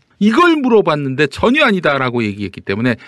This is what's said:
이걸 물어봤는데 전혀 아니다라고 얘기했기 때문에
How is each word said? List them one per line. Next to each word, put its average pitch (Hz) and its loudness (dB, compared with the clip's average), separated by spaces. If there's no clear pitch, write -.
이걸 311 2
물어봤는데 151 0
전혀 269 0
아니다라고 139 0
얘기했기 101 -6
때문에 110 -2